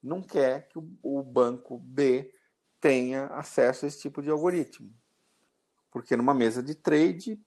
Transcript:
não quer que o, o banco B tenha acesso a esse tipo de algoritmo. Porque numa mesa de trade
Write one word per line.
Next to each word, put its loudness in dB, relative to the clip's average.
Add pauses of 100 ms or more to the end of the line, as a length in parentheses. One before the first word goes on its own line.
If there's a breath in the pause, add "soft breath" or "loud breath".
não -8
quer -2
que -16
o, -14 (140)
o -6
banco 0
B 0 (480 soft breath)
tenha 2
acesso 0
a -2
esse -10
tipo -10
de -6
algoritmo. -2 (1000)
Porque -2
numa 2
mesa 0
de -8
trade 0